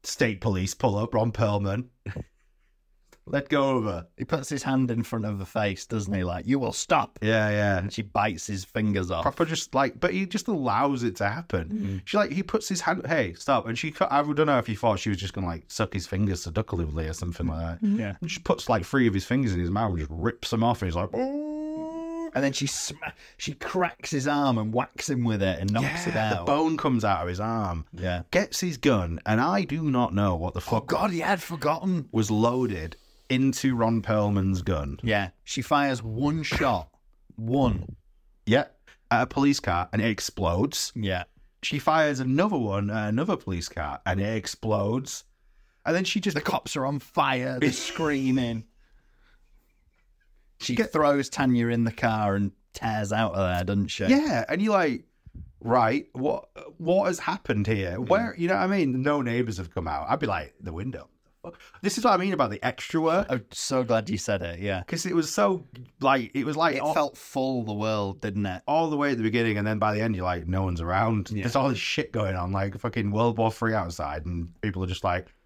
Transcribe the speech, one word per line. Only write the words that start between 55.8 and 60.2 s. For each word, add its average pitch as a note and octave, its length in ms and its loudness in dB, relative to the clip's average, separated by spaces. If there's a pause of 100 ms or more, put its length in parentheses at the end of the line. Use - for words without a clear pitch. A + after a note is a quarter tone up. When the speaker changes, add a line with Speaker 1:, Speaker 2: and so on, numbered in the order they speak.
Speaker 1:
what, C#3 360 -2 (300)
what F#3 280 4
has F#3 100 0
happened G#2+ 480 -2
here? G2 280 0
Speaker 2:
Yeah. F#2 40 -6
Speaker 1:
Where," G3 400 0
you E3+ 100 -2
know F#3+ 60 2
what G3 100 0
I F3+ 40 0
mean? D3 340 0
No D3 220 0
neighbours A#2+ 340 0
have F2 160 -8
come E2+ 140 -4
out. D2+ 200 -4
I'd - 120 0
be - 80 -2